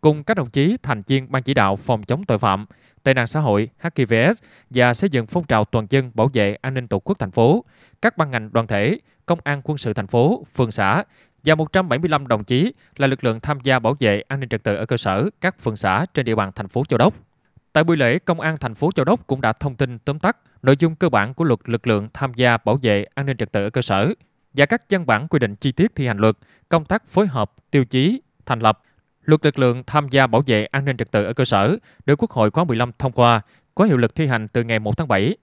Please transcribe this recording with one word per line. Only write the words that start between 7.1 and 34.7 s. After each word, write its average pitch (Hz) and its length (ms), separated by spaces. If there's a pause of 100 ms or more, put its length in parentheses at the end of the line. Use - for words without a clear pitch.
thành 95 120
phố, 139 340 (360)
các 226 160
ban 151 140
ngành 107 220
đoàn 113 140
thể, 110 320 (260)
công 170 180
an 143 200
quân 151 140
sự 110 160
thành 101 140
phố, 135 360 (100)
phường 120 180
xã 107 320 (400)
và 156 120
một 156 160
trăm 190 180
bảy 127 100
mươi 175 100
lăm 143 180
đồng 110 160
chí 147 300 (240)
là 139 100
lực 131 160
lượng 113 160
tham 147 240
gia 131 160
bảo 117 200
vệ 104 280
an 139 120
ninh 131 100
trật 110 140
tự 104 120
ở 110 100
cơ 117 120
sở 107 320 (120)
các 185 180
phường 107 160
xã 104 380
trên 131 120
địa 113 100
bàn 101 200
thành 101 120
phố 120 180
Châu - 120
Đốc. 147 160 (600)
Tại 156 100
buổi 170 140
lễ, 131 220
Công 165 200
an 160 180
thành 113 180
phố 160 160
Châu 135 140
Đốc 214 220
cũng 135 140
đã 113 120
thông 139 220
tin 123 240
tóm 143 200
tắt 208 180 (240)
nội 135 180
dung 160 160
cơ 175 140
bản 110 240
của 165 100
luật 131 220
lực 117 220
lượng 107 260
tham 131 200
gia 120 240
bảo 117 240
vệ 104 320
an 139 120
ninh 135 120
trật 104 140
tự 101 120
ở 104 60
cơ 123 120
sở 110 320 (400)
và 139 120
các - 240
văn 185 160
bản 117 220
quy 151 120
định 104 160
chi 135 160
tiết 196 240
thi 135 120
hành 110 100
luật, 110 200 (320)
công 160 160
tác 196 200
phối 208 220
hợp, 127 240 (200)
tiêu 135 140
chí, 156 360 (240)
thành 120 140
lập. 110 200 (440)
Luật 151 220
lực 143 140
lượng 127 280
tham 147 220
gia 135 180
bảo 117 180
vệ 107 200
an 139 200
ninh 131 120
trật - 140
tự 104 140
ở 113 80
cơ 127 120
sở 110 320 (280)
được 143 160
Quốc 233 100
hội 107 200
khóa 165 120
mười 131 140
lăm 123 220
thông 131 120
qua, 120 300 (340)
có 196 100
hiệu 160 120
lực 117 180
thi 160 120
hành 113 200
từ 120 160
ngày 113 160